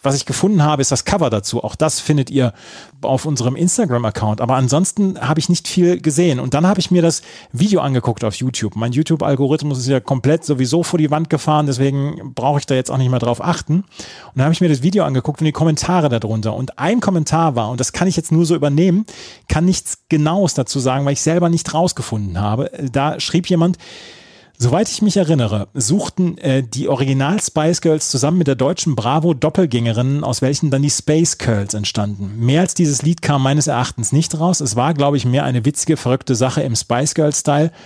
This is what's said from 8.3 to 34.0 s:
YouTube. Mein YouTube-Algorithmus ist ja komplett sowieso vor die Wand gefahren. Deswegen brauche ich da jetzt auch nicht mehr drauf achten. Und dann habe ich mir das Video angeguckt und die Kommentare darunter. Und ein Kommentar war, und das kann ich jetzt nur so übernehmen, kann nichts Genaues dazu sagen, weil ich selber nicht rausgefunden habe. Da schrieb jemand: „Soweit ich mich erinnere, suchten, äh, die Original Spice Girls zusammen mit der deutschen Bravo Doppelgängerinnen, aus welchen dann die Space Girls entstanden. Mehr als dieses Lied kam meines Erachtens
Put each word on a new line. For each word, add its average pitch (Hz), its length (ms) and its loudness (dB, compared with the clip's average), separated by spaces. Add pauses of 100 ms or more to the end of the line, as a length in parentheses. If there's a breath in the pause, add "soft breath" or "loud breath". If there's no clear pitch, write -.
YouTube. 123 400 -4
Mein 113 160 -2
YouTube-Algorithmus 143 880 0
ist 123 80 -4
ja 135 120 2
komplett 139 460 0
sowieso 135 380 0
vor 170 160 0
die 156 100 2
Wand 156 220 0
gefahren. 151 340 0
Deswegen 139 680 -2
brauche 143 240 0
ich - 80 -8
da 139 80 0
jetzt 127 160 -2
auch 135 80 0
nicht 127 100 2
mehr 127 80 0
drauf 120 260 -2
achten. 165 340 -2
Und 196 80 -2 (500 loud breath)
dann 127 80 2
habe 156 100 2
ich - 80 0
mir 180 80 4
das 131 140 2
Video 185 220 2
angeguckt 139 360 -2
und 156 40 2
die 151 80 2
Kommentare 160 560 2
darunter. 110 440 -2
Und - 240 -8
ein 185 220 0
Kommentar 165 560 0
war, 113 160 -2
und 123 80 -6
das 127 140 -4
kann 180 140 0
ich 190 80 0
jetzt - 160 -2
nur 165 140 4
so 160 80 0
übernehmen, 170 540 2 (400 loud breath)
kann 156 180 0
nichts - 440 -2
Genaues 160 440 2
dazu - 260 -4
sagen, 131 260 0
weil 139 80 0
ich - 80 -4
selber 170 280 2
nicht 170 240 -2
rausgefunden 110 680 -2
habe. 107 300 0 (220)
Da 135 280 -2
schrieb - 280 -2
jemand: 175 320 2 (840 loud breath)
„Soweit 135 280 2
ich - 120 -6
mich 208 140 2
erinnere, 127 580 0
suchten, 175 640 -2
äh, 131 260 0
die 123 260 -4
Original 135 520 0
Spice 160 380 0
Girls 156 300 0
zusammen 143 300 0
mit 165 80 2
der 139 80 2
deutschen 147 380 0
Bravo 147 400 0
Doppelgängerinnen, 127 920 0
aus 127 160 -2
welchen 135 280 0
dann 135 120 2
die 143 80 2
Space 160 480 0
Girls 104 360 -2
entstanden. 101 640 -4
Mehr 131 200 2
als 185 140 0
dieses 147 280 2
Lied 165 200 0
kam 143 200 2
meines 143 260 2
Erachtens 123 440 -2